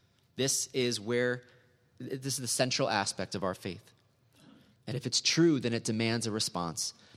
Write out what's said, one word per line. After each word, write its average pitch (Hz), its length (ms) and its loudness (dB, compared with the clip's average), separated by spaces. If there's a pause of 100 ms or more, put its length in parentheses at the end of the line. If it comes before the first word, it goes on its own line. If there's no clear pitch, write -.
(360)
This - 380 0
is 120 260 0
where, 123 440 0 (560)
this 131 340 -6
is - 40 -4
the 127 100 -6
central 127 420 2
aspect 98 460 -2
of 95 80 -4
our 95 100 0
faith. - 380 -10 (960)
And 120 120 -4
if - 80 -6
it's - 160 0
true, 160 380 6
then 117 140 0
it 113 100 0
demands 113 420 0
a 110 60 -2
response, 87 640 -2 (240)